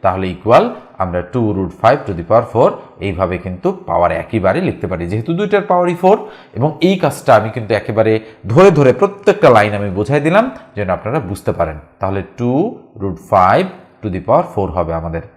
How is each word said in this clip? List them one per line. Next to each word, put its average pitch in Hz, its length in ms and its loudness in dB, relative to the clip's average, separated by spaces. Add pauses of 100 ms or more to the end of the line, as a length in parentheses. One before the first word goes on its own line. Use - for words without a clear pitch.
তাহলে 95 260 -2
ইকুয়াল 135 460 2 (240)
আমরা 90 240 -4
টু 110 300 -2
রুট 92 200 -4 (100)
ফাইভ 127 240 4
to 104 60 -6
the 85 180 -6
power 117 140 4 (100)
four 135 160 4 (300)
এইভাবে 92 380 -2
কিন্তু 92 340 -4 (140)
পাওয়ার 87 260 0
একইবারে 92 480 -2
লিখতে 117 260 -4
পারি, 87 200 -6
যেহেতু 113 280 -4
দুইটার 202 280 0
পাওয়ারই 180 320 0
ফোর। 185 240 2 (360)
এবং 143 260 -2
এই 185 180 4
কাজটা 139 360 2
আমি 110 160 0
কিন্তু 113 240 -4
একেবারে 110 460 0 (260)
ধরে 160 240 6
ধরে 143 220 4
প্রত্যেকটা 196 580 2
লাইন 107 240 4
আমি 101 160 -4
বোঝাই 107 300 0
দিলাম 196 300 2 (260)
যেন 101 140 -4
আপনারা 110 300 -2
বুঝতে 95 320 -6
পারেন। 78 260 -4 (220)
তাহলে 98 220 -4 (140)
টু 131 420 -2 (180)
রুট 95 220 -8 (120)
ফাইভ 104 360 4 (360)
to 110 120 -6
the 92 140 -4
power 151 160 2 (100)
four 98 160 -2
হবে 82 240 -4
আমাদের। 82 280 -6 (140)